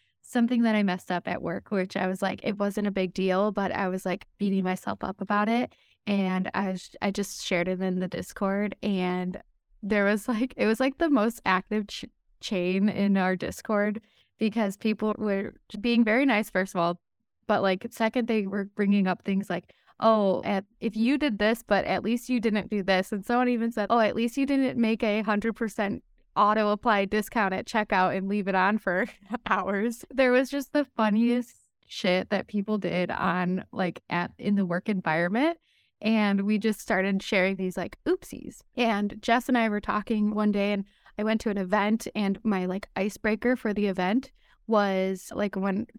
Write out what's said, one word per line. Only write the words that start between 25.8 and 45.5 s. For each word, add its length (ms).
auto 340
apply 360
discount 480
at 120
checkout 500
and 120
leave 200
it 60
on 240
for 280
<laughs> 180
hours." 640
There 200
was 200
just 220
the 120
funniest 600
shit 440
that 180
people 300
did 320
on, 600
like, 380
at, 280
in 160
the 120
work 220
environment. 720
And 420
we 160
just 220
started 420
sharing 340
these, 200
like, 300
oopsies. 520
And 440
Jess 280
and 100
I 100
were 120
talking 520
one 200
day, 200
and 120
I 60
went 160
to 100
an 80
event, 560
and 300
my, 220
like, 280
icebreaker 600
for 180
the 120
event 440
was, 640
like, 220